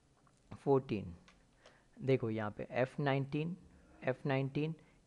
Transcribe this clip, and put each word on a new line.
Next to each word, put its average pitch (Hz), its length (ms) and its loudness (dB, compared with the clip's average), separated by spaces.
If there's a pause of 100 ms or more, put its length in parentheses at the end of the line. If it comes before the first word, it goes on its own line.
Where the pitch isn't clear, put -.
(500)
फोर्टीन। 113 640 0 (840)
देखो 131 340 2
यहाँ 107 200 -2
पे - 200 -8
एफ़ 127 320 0
नाइनटीन, 143 540 0 (480)
एफ़ 131 240 -2
नाइनटीन, 139 460 0 (320)